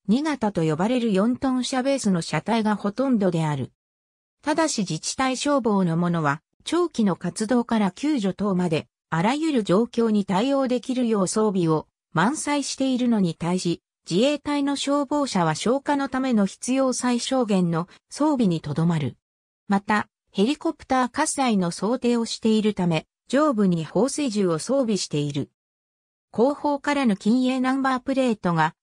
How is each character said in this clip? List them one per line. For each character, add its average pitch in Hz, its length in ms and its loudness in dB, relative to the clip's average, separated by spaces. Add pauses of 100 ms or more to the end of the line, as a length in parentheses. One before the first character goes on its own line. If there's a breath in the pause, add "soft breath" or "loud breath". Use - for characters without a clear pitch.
二 240 140 4
型 294 300 -2
と 165 100 -2
呼 156 120 2
ば 180 140 0
れ 254 120 0
る 226 120 0
四 214 240 2
ト 262 160 -2
ン 254 120 -2
車 254 180 -2
ベ 277 140 0
ー - 20 -6
ス 208 120 0
の 170 120 2
車 160 180 -4
体 226 220 0
が 208 140 0
ほ 202 160 -4
と 269 180 -2
ん 240 80 2
ど 190 120 2
で 165 140 0
あ 151 100 0
る。 131 180 -6 (680)
た 302 120 0
だ 320 140 2
し - 100 -4
自 170 220 -4
治 - 180 -8
体 262 180 0
消 285 240 0
防 202 240 2
の 165 140 0
も 175 100 0
の 170 140 0
は、 143 180 0 (240)
長 339 240 0
期 233 160 0
の 185 100 2
活 175 320 -6
動 240 180 2
か 226 140 0
ら 196 120 2
救 294 280 -2
助 208 140 -2
等 196 220 -2
ま 180 160 0
で、 156 160 -2 (240)
あ 160 100 0
ら 220 140 2
ゆ 311 180 -2
る 233 120 0
状 196 180 2
況 233 260 0
に 208 160 2
対 220 300 0
応 269 120 2
で 247 140 -2
き 254 140 -6
る 247 140 0
よ 214 140 2
う 175 60 2
装 214 220 0
備 185 180 0
を 156 200 0 (260)
満 220 240 2
載 294 240 -2
し - 140 -8
て 262 180 0
い - 20 0
る 240 140 0
の 220 100 2
に 170 140 0
対 175 240 -4
し、 170 240 -2 (280)
自 185 140 2
衛 294 140 2
隊 285 240 -2
の 277 140 -2
消 285 280 0
防 285 220 -2
車 180 180 0
は 160 100 2
消 254 280 0
火 294 140 0
の 277 120 -2
た 262 120 -4
め 262 120 -2
の 202 140 4
必 - 260 -6
要 262 220 2
最 247 260 -2
小 262 240 0
限 190 260 2
の 170 160 -2 (220 loud breath)
装 311 240 0
備 247 140 2
に 165 160 0
と 151 100 -8
ど 160 140 0
ま 170 120 2
る。 131 200 -4 (500)
ま 202 140 0
た、 208 260 -2 (240)
ヘ 196 140 2
リ 294 100 0
コ 320 160 -2
プ - 140 -18
タ 254 180 2
ー 240 60 -4
火 302 160 -2
災 247 320 0
の 175 120 0
想 226 280 -2
定 240 180 0
を 233 80 -2
し - 160 -8
て 226 80 0
い 220 140 4
る 214 100 2
た 180 140 -2
め、 160 200 0 (220)
上 285 240 2
部 208 140 2
に 170 180 0
放 185 240 0
水 285 220 -2
銃 202 180 0
を 165 100 0
装 269 220 0
備 220 160 0
し - 120 -6
て 156 100 -2
い 147 160 -2
る。 143 160 -6 (800)
後 269 240 2
方 285 260 -2
か 294 140 -2
ら 277 100 0
の 214 100 4
近 240 300 2
衛 254 160 0
ナ 262 140 0
ン 269 80 -2
バ 262 140 0
ー 254 40 -6
プ 269 140 -4
レ 254 160 2
ー 214 60 0
ト 175 180 -2
が 160 280 2